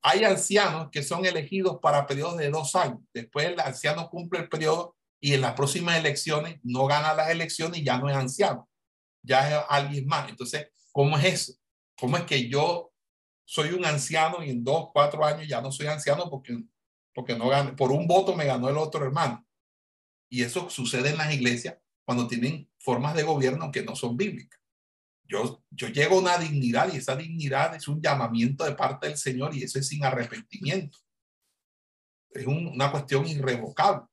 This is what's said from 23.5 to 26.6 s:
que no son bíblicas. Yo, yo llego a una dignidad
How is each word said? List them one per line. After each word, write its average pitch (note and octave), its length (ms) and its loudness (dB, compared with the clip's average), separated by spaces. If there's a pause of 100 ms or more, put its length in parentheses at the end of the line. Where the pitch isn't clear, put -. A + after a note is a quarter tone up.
que G#2+ 120 -4
no - 120 -8
son A#2+ 220 -4
bíblicas. - 440 -6 (640)
Yo, - 460 -4
yo - 180 -8
llego D3+ 280 4
a F#3 40 8
una F3 180 2
dignidad D3+ 540 2